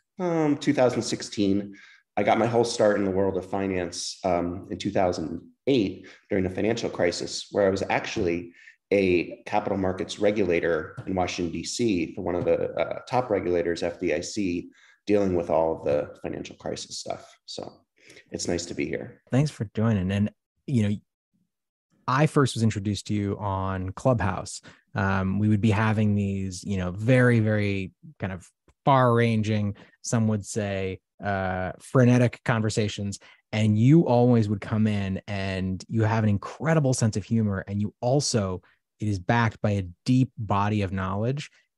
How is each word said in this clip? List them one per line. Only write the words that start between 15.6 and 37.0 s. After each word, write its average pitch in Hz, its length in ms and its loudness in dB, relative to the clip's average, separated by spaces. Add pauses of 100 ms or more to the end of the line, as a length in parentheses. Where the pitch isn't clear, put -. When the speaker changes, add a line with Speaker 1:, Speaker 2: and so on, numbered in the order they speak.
Speaker 1:
of - 80 -10
the 73 340 -2
financial - 360 -10
crisis - 420 -10
stuff. - 360 -12 (120)
So - 260 -12 (580)
it's - 160 -8
nice 87 200 -2
to - 80 -10
be - 100 -4
here. 60 460 -8
Speaker 2:
Thanks 143 200 2
for - 240 -8
joining. 104 380 0
And, 101 180 2 (360)
you 123 200 2
know, 101 100 -2 (1120)
I 135 200 4
first 143 280 2
was 110 80 -2
introduced 104 440 0
to 104 80 -4
you 101 240 -2
on 95 540 -4
Clubhouse. - 680 -2 (340)
Um, 98 440 0
we 107 100 2
would 104 140 2
be 113 80 4
having 107 440 2
these, 98 480 -4
you 101 140 -4
know, 90 140 -4
very, 120 500 4
very 104 520 0 (260)
kind 95 160 -6
of 85 120 -14 (380)
far-ranging, 113 920 4 (280)
some 113 260 0
would 107 160 -2
say, 98 560 -6 (240)
uh, 92 560 -2
frenetic 123 640 4
conversations. 107 760 -2 (320)
And 107 260 2
you 143 280 8
always 120 440 4
would 101 100 -2
come 110 260 0
in 98 400 -2
and 95 600 -4
you 113 140 0
have 110 220 2
an 107 40 4
incredible 131 640 0
sense 113 240 0